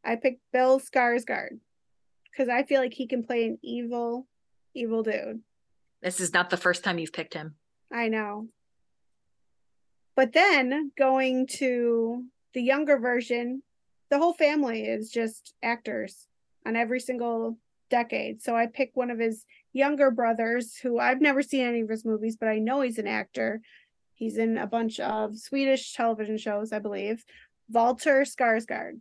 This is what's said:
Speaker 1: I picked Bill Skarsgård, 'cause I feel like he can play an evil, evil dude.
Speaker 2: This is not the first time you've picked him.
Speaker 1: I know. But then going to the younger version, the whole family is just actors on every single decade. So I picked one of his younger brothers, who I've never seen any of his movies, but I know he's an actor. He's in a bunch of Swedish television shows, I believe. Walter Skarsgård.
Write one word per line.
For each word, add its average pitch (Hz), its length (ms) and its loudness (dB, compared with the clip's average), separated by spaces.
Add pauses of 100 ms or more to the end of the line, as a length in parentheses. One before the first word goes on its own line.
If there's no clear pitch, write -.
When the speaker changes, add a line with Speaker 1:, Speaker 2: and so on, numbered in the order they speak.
Speaker 1:
I 233 120 0
picked 247 260 -2 (120)
Bill 262 260 6
Skarsgård, 240 800 -2 (760)
'cause 262 140 0
I 247 140 2
feel 269 180 2
like 247 120 -2
he 262 140 -6
can 240 160 -2
play 233 220 0
an 226 160 -4
evil, 240 640 -6 (480)
evil 226 300 -2
dude. 226 380 -4 (600)
Speaker 2:
This 180 180 -4
is 175 140 -4
not 180 160 4
the 175 80 0
first 175 260 0
time 175 140 0
you've 160 160 -6
picked 160 220 -8
him. 156 200 -10 (360)
Speaker 1:
I 233 160 -2
know. 214 400 -4 (1700)
But 262 180 2
then 294 640 4
going 262 480 2 (120)
to 240 680 0 (300)
the 254 100 -4
younger 277 340 4
version, 240 640 -2 (480)
the 285 80 2
whole 339 160 4
family 285 540 2
is 220 240 -4
just 226 500 -4
actors 233 680 -6 (380)
on 226 100 -2
every 240 260 0
single 233 580 -4 (320)
decade. 226 500 -2
So 233 140 -2
I 233 100 4
picked 240 300 -4
one 247 160 -2
of 226 80 -4
his 226 260 -2 (280)
younger 277 360 4
brothers, 233 680 0
who 240 200 -2
I've 247 240 2
never 285 220 4
seen 262 240 0
any 240 140 0
of 220 80 -4
his 220 140 -4
movies, 220 320 -2
but 220 140 -2
I 214 80 0
know 240 240 0
he's 247 160 -2
an 214 100 -6
actor. 220 540 -4 (540)
He's 220 220 -6
in 226 200 2
a - 80 -4
bunch 226 340 -2
of 214 380 -4
Swedish 269 560 -2
television 220 460 -2
shows, 214 340 -4
I 214 60 -4
believe. 208 440 -6 (460)
Walter 247 520 4
Skarsgård. 233 800 -2